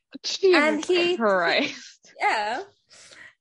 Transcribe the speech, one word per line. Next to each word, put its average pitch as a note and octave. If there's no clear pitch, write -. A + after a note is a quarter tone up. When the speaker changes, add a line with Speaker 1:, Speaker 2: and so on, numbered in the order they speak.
Speaker 1:
Jesus -
Speaker 2:
And D4+
he F4
Speaker 1:
Christ. F#3
Speaker 2:
Yeah. B3+